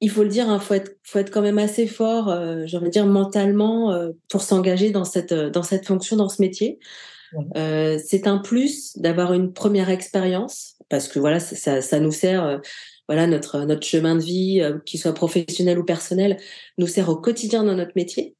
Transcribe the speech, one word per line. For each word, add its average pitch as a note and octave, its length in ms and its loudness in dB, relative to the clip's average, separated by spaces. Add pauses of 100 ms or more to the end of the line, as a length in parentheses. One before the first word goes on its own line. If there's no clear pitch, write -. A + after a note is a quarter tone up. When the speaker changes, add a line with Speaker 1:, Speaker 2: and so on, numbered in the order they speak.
Speaker 1:
Il G#3+ 100 2
faut G#3 120 4
le G#3 60 4
dire, A3 200 2
hein, G3+ 120 2
faut G3+ 140 0
être, G3 180 -2 (100)
faut - 160 -4
être G3 140 -2
quand G#3 100 2
même G#3 160 2
assez G#3 300 0
fort, A3+ 400 0
euh, E3 380 -2
j'ai E3+ 100 -6
envie E3+ 100 -2
de F3 60 0
dire G#3 140 4
mentalement, G3+ 840 2
euh, E3+ 220 -2 (160)
pour G3 140 -2
s'engager F#3 480 2
dans F#3+ 140 0
cette, F3 280 -4
euh, D3+ 180 0
dans F3 140 -2
cette F#3+ 200 -2
fonction, F#3+ 300 -2
dans G#3 140 2
ce - 120 -4
métier. G3+ 380 0 (540)
Speaker 2:
Ouais. D3+ 120 -6 (120)
Speaker 1:
Euh, D#3 480 0
c'est G3 240 0
un G3+ 100 2
plus B3+ 600 -2
d'avoir F3 340 2
une F3+ 200 2
première F#3+ 380 2
expérience F#3 840 -4 (120)
parce C#3 200 -2
que - 100 -4
voilà, D3+ 220 2
ça, - 160 -8
ça, C3+ 260 0
ça D3 160 0
nous D#3 140 2
sert, F#3 320 0
euh, C#3+ 140 -2 (500)
voilà, D#3+ 200 2
notre, D3+ 320 0
notre D3+ 260 -2
chemin E3 300 2
de D#3+ 60 2
vie, F#3 380 0
euh, D3+ 240 0
qu'il - 140 -10
soit D#3+ 160 0
professionnel F3 640 0
ou E3+ 60 -2
personnel, F#3 540 0 (380)
nous F3 120 0
sert F3 200 0
au D#3+ 80 2
quotidien A3+ 460 0
dans G3+ 120 2
notre F3+ 200 -4
métier. - 460 -4